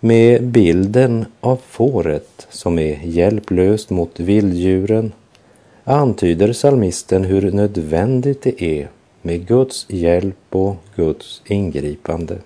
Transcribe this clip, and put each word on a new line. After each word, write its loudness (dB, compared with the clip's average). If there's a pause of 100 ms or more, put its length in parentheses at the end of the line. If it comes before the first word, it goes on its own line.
Med 6
bilden 2 (160)
av 0
fåret -4
som -4
är -4
hjälplöst 0
mot -4
vilddjuren 0 (720)
antyder 2
psalmisten 0
hur 0
nödvändigt -2
det -2
är -4 (340)
med -6
Guds 0
hjälp 0 (140)
och -2 (200)
Guds -4
ingripande. -6